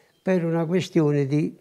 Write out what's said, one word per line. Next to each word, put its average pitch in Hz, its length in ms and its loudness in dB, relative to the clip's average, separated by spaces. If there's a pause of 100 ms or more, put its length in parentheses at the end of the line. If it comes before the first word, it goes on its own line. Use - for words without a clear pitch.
(220)
per 185 220 0
una 165 220 -2
questione 151 600 0
di 147 360 -2